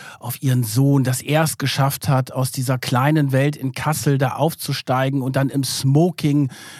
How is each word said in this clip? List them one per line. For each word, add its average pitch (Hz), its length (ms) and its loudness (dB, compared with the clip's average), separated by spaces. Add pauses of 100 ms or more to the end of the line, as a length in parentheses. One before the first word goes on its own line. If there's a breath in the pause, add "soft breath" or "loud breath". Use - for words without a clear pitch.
(200 loud breath)
auf - 220 -10
ihren 127 200 2
Sohn, 135 420 2
dass 127 180 -2
er 151 220 2
es 151 120 -2
geschafft 139 500 -2
hat, 131 260 0
aus 131 200 -2
dieser 131 240 -2
kleinen 139 560 2
Welt 139 240 2
in 127 160 -6
Kassel 147 460 0
da 131 160 0
aufzusteigen 135 880 -2
und 131 140 -4
dann 135 120 2
im 139 160 -2
Smoking 143 840 2 (300 loud breath)